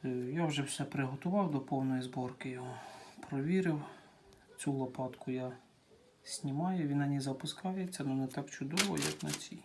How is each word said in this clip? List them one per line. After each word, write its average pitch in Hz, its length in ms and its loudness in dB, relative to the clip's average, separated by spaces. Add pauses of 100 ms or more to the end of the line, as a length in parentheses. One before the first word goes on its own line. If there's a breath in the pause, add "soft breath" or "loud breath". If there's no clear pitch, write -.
Е, 131 40 0
я 127 380 0
вже 143 160 2
все - 220 -2
приготував 151 640 2
до 143 100 2
повної 131 420 2
зборки 127 460 -4
його. 127 260 -6 (560 loud breath)
Провірив. 156 520 4 (760 loud breath)
Цю 143 140 0
лопатку 131 580 -2
я 127 260 -2 (680)
знімаю, 160 640 0
він 143 100 4
на 143 80 4
ній 139 140 4
запускається, 180 880 -2
але 135 80 2
не 135 120 4
так 139 240 -4
чудово, 170 480 2
як - 240 0
на 151 80 -2
цій. - 340 -6